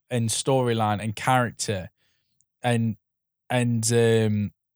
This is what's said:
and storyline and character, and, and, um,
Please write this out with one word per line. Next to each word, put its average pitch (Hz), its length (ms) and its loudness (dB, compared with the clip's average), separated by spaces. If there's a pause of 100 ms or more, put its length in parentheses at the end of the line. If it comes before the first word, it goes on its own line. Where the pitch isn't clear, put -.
and 117 200 -2
storyline 113 760 0
and 110 120 -6
character, 120 760 -2 (720)
and, 117 320 0 (540)
and, 120 420 0
um, 110 600 2 (240)